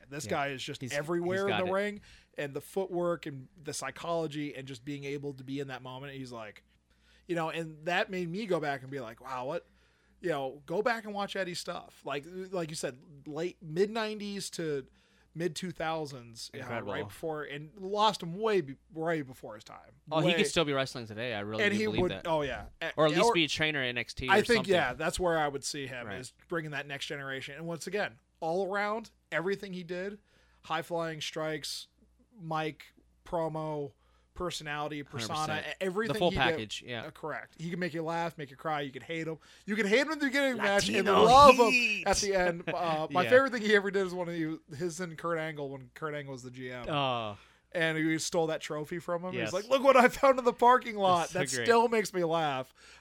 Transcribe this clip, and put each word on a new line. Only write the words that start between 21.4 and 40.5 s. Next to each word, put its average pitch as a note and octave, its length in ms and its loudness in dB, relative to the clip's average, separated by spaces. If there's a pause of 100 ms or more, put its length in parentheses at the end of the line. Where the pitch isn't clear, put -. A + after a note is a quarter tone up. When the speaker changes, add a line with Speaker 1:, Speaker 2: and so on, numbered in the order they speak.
Speaker 2:
really A2 240 -2
Speaker 1:
And G3+ 80 2
Speaker 2:
do G#3 60 0
Speaker 1:
he G#3+ 80 0
Speaker 2:
believe F3+ 160 0
Speaker 1:
would, F3+ 100 2
Speaker 2:
that. - 160 -6
Speaker 1:
oh, D#3 140 2
yeah. A#2 240 -6 (160)
A-, D#3+ 140 -4
Speaker 2:
Or D#3 100 6
at D3+ 60 4
least F#3+ 120 4
Speaker 1:
or A#3 100 6
Speaker 2:
be E3+ 100 4
a C#3 40 0
trainer D3+ 340 0
in B2 60 0
N A#2+ 100 -4
X A2+ 160 -6
T C3 140 -6
or F#3 40 4
Speaker 1:
I G#3 100 6
think, G#3 40 -4 (120)
Speaker 2:
something. F#3 160 2
Speaker 1:
yeah, C#3 180 2
that's D#3 260 -4
where E3+ 200 2
I D3 100 2
would C3+ 160 -6
see C#3 240 -6
him, B2 180 -10
Speaker 2:
Right. G2 140 -8
Speaker 1:
is - 140 -14 (140)
bringing D#3+ 240 -6
that C#3+ 140 -6
next C#3 200 -8
generation. C#3 500 -8
And E3 100 -10
once E3+ 220 -8
again, F3+ 300 -4 (220)
all F3 300 0
around, G#3 400 -2 (220)
everything G3 400 -2
he F3+ 100 -8
did, F3+ 360 -8 (460)
high-flying E3 580 -4
strikes, D#3 640 -6 (540)
mic, D#3+ 520 -4 (320)
promo, D#3 680 -4 (420)
personality, D3+ 680 -6
Speaker 2:
Hundred - 80 -16
Speaker 1:
persona, B2+ 280 -6 (200)
Speaker 2:
percent. D3 100 -6
Speaker 1:
e-, D3+ 40 -8 (120)
everything G3 300 -2
Speaker 2:
The - 40 -2
full F3 120 2
Speaker 1:
he F#3+ 60 0
did. C#3+ 60 2
Speaker 2:
package, - 440 0
yeah. A#2 180 -8
Speaker 1:
Uh, D#3 60 -12
correct. C3 500 -10
He E3 100 -6
can F3 80 -4
make F3 160 -2
you E3 80 -4
laugh, E3+ 360 -4
make C#3 120 -10
you C3+ 60 -18
cry. D#3 240 -2
You C#3+ 100 -4
can - 120 -12
hate D#3+ 260 -6
him. D#3+ 100 -8 (280)
You G3+ 100 -2
can G#3+ 100 2
hate A3+ 140 6
him D4 120 2
at D4 80 -4
the D4 60 2
beginning C4+ 260 2